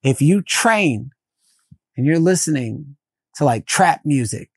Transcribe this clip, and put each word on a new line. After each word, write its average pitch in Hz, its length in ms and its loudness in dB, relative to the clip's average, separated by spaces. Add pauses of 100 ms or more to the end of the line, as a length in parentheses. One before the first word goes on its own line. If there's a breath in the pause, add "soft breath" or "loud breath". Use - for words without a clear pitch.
If 135 180 0
you 175 220 4
train 160 720 -2 (840)
and 123 80 -2
you're 156 140 2
listening 147 760 -2 (400)
to, 147 100 0
like, 117 180 0
trap 170 400 0
music 135 520 -2